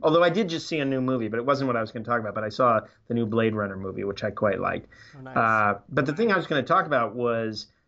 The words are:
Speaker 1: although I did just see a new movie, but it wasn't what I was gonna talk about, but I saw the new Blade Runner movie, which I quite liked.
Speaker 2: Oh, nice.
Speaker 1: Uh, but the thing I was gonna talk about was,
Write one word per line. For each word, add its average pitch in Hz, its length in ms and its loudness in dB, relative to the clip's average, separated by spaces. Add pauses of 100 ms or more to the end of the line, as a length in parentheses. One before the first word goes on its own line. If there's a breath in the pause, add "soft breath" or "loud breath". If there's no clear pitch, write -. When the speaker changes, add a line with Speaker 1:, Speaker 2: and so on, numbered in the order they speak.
Speaker 1:
although 165 200 4
I 175 80 6
did 190 180 0
just 165 180 -6
see 165 120 -2
a 143 80 0
new 135 160 0
movie, 127 260 -2
but 113 100 -4
it 120 60 -4
wasn't 135 220 0
what 120 100 0
I 113 60 0
was 110 100 -6
gonna 110 140 -10
talk 120 140 0
about, 104 140 -6
but 107 100 -4
I 110 40 -4
saw 113 320 4 (280 loud breath)
the 117 60 -2
new 117 120 2
Blade 113 280 2
Runner 101 220 -2
movie, 95 280 -6
which 101 200 -4
I 107 60 -2
quite 98 280 0
liked. 90 300 -4 (300 loud breath)
Speaker 2:
Oh, - 20 -16
nice. 131 160 -10
Speaker 1:
Uh, 110 440 2 (100)
but 131 160 0
the 147 80 -2
thing 220 180 2
I 190 60 4
was 165 80 -2
gonna 143 160 0
talk 170 240 2
about 117 280 0
was, 113 520 -2 (220)